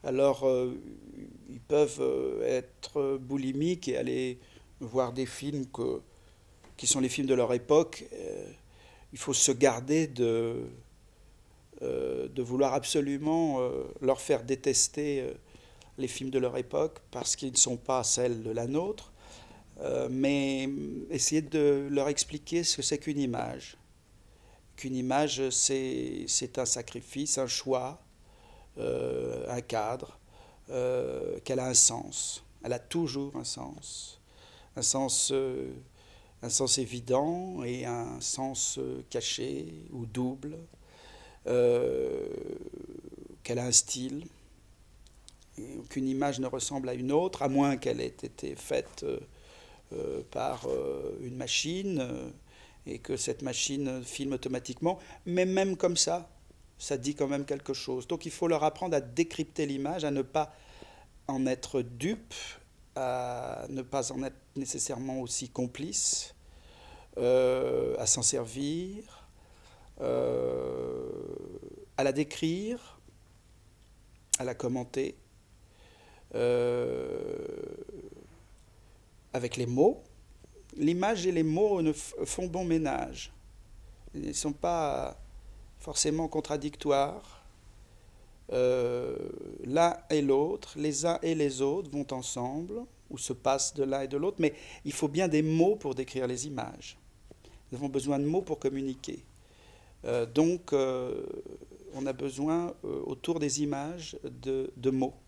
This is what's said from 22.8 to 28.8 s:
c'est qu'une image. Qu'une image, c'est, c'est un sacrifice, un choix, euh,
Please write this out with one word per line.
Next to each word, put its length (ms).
c'est 160
qu'une 200
image. 580
Qu'une 180
image, 540
c'est, 800
c'est 300
un 80
sacrifice, 720
un 80
choix, 560
euh, 720